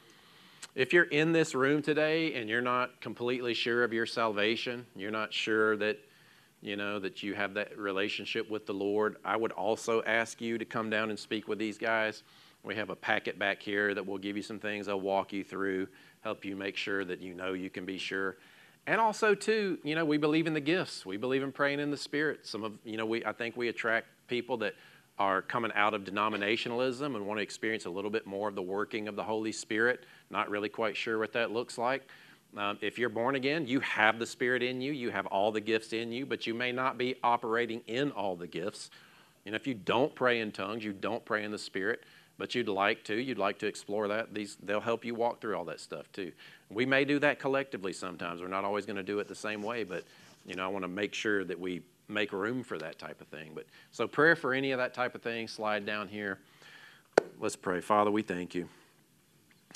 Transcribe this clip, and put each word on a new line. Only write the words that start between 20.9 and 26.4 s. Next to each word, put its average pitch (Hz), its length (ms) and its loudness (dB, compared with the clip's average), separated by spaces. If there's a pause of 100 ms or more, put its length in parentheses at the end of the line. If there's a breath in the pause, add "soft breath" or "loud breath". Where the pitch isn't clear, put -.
We 95 140 -4
believe 131 240 2
in 139 100 -2
praying 143 280 0
in 147 100 0
the 143 80 -2
Spirit. 147 480 -2
Some 107 180 -6
of, 107 100 -4 (100)
you 110 140 -6
know, 110 100 0
we, 113 180 0
I 107 60 0
think 117 260 -6
we 120 100 0
attract 110 400 0 (200)
people 123 300 -2
that 104 180 -2 (460 loud breath)
are 95 220 4
coming 113 320 -2
out 104 180 4
of 101 100 -2
denominationalism 113 1120 0